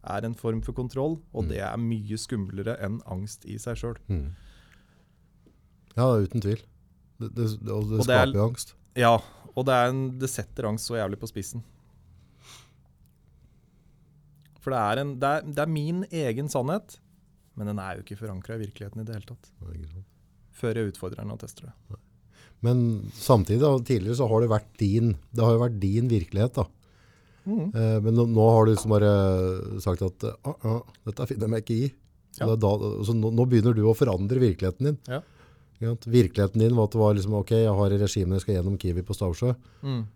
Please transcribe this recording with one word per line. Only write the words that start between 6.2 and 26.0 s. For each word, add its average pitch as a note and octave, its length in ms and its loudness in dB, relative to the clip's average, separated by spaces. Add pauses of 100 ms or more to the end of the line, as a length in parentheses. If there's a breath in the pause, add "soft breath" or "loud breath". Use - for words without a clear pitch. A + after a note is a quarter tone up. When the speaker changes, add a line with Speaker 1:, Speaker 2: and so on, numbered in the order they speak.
Speaker 2:
tvil. G#2+ 180 -2 (580)
Det, A2 140 -10
det, A2+ 140 -2 (160)
det, G#2 100 -8
og G#2+ 160 -4
det A2 100 0
Speaker 1:
Og A#2+ 60 2
det B2+ 80 2
er B2+ 140 4
Speaker 2:
skaper C3+ 100 -2
jo G#2 80 4
angst. - 300 -6 (200)
Speaker 1:
Ja, A#2 200 6 (400 loud breath)
og B2+ 100 -2
det C3+ 80 2
er B2 160 4
en, C3 140 -2 (160)
det C3 100 -4
setter - 380 -8
angst A2 180 -4
så A#2 140 -6
jævlig G2+ 180 -4
på A2 140 -10
spissen. A2 320 -10 (3000 loud breath)
For C3+ 120 -6
det A#2+ 80 0
er A2 200 0
en, C#3+ 180 -6
det C#3 100 0
er, D3+ 160 0
det D3 160 -6
er D#3 100 -2
min D#3+ 400 -2
egen C#3+ 380 -4
sannhet, D3 480 -4 (580)
men G#2 120 -8
den G#2 120 -4
er F#2+ 180 -8
jo G2 60 -14
ikke G#2+ 160 -14
forankret G#2+ 400 -10
i G#2+ 60 -8
virkeligheten G#2+ 360 -14
i A2 40 -10
det A2+ 100 -10
hele G#2 140 -14
tatt. - 220 -20 (100)
Speaker 2:
Nei, F2 160 -14
ikke D#2+ 160 -14
sant. F#2+ 140 -18 (480)
Speaker 1:
Før A#2 240 -4
jeg G#2 120 -2
utfordrer A2 300 -12
den G#2 100 -10
og A2 80 -12
tester - 300 -18
det. - 40 -20 (160)
Speaker 2:
Nei. - 120 -16 (640 soft breath)
Men B2 140 4 (340)
samtidig A2 480 4
da, C#3+ 160 4
tidligere A#2 400 0
så B2+ 120 0
har A2+ 120 4
det A#2+ 80 2
vært G#2+ 280 0
din, A2 380 2 (160)
det A2+ 140 0
har A#2 80 6
jo A#2 80 4
vært A#2+ 180 -2
din G#2+ 300 0